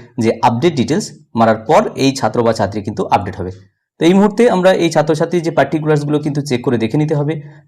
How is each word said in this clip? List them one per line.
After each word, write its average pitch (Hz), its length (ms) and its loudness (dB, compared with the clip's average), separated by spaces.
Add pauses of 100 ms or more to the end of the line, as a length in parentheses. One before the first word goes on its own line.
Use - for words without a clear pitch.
(200)
যে 113 240 0
আপডেট 127 320 2
ডিটেলস 139 360 -2 (240)
মারার 113 200 4
পর 165 400 2
এই 131 200 0
ছাত্র 117 280 -2
বা 113 100 2
ছাত্রী 104 280 -4
কিন্তু 101 240 -6
আপডেট 95 300 -2
হবে। 90 160 -8 (480)
তো 160 60 2
এই 170 80 6
মুহূর্তে 208 360 4
আমরা 185 240 4
এই 170 160 0
ছাত্রছাত্রীর 160 520 0
যে 160 100 -4
পার্টিকুলার্সগুলো 151 680 0
কিন্তু 143 220 -4
চেক 131 200 -4
করে 123 160 0
দেখে 113 200 -2
নিতে 151 180 0
হবে। 147 260 -4 (260)